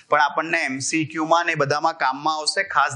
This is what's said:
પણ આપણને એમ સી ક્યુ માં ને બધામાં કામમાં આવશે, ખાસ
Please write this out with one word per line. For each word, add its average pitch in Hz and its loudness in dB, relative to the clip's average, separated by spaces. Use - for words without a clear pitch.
પણ 151 4
આપણને 156 0
એમ 135 -4
સી 160 -2
ક્યુ 160 -4
માં 170 4
ને 165 -2
બધામાં 151 0
કામમાં 147 -2
આવશે, 156 -4
ખાસ 143 0